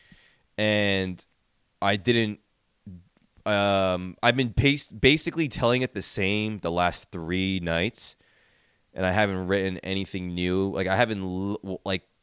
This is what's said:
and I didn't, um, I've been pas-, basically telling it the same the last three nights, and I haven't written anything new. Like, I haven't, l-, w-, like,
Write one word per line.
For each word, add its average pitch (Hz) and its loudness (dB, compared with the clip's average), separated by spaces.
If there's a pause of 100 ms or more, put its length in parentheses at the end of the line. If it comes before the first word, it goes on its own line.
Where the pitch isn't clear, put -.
(580)
and 101 2 (560)
I 98 2
didn't, 110 0 (1080)
um, 95 2
I've 120 4
been 127 0
pas-, 143 2
basically 151 2
telling 127 2
it 127 -4
the 101 -6
same 107 -2
the 85 -4
last 87 -2
three 92 -2
nights, 85 -4 (800)
and 92 -2
I 92 2
haven't 98 0
written 95 0
anything 92 -6
new. 90 0
Like, 92 -2
I 95 2
haven't, 110 2
l-, 95 -4
w-, 95 -8
like, 95 -4 (160)